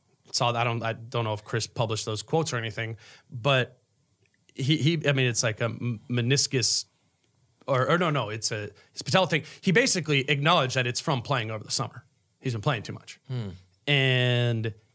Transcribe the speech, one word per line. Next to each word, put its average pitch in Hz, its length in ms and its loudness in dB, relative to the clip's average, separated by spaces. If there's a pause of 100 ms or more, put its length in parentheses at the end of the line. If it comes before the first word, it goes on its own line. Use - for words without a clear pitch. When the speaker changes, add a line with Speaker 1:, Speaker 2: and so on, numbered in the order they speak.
(340)
Speaker 1:
saw 120 180 2
that. 117 80 0
I 117 60 2
don't, 117 180 0
I 113 80 -2
don't 117 320 -4
know 110 80 -2
if 104 140 -6
Chris - 220 -2
published 110 380 -2
those 107 160 -4
quotes 156 300 -2
or 123 60 -2
anything, 113 400 -6 (340)
but 127 460 0 (800)
he, 139 200 2
he, 147 320 2
I 143 60 6
mean, 131 140 2
it's 117 140 0
like 113 200 -2
a 120 40 2
m-, 113 440 -4
meniscus 123 760 2 (840)
or, 127 220 2
or 165 80 4
no, 170 140 2
no, 123 180 -2
it's 107 220 -4
a, 104 180 -6 (240)
it's - 80 -10
patella 185 240 2
thing. 156 160 0 (200)
He 190 100 2
basically 160 480 4 (100)
acknowledged 147 460 2
that 127 100 0
it's 120 140 -2
from 131 240 -2
playing 117 260 -2
over 110 140 -8
the - 80 -14
summer. - 340 -6 (340)
He's 131 140 -4
been 110 80 -4
playing 117 220 -2
too 110 100 -10
much. - 340 -18
Speaker 2:
Hmm. 120 200 -6 (400)
Speaker 1:
And, 123 840 2 (240)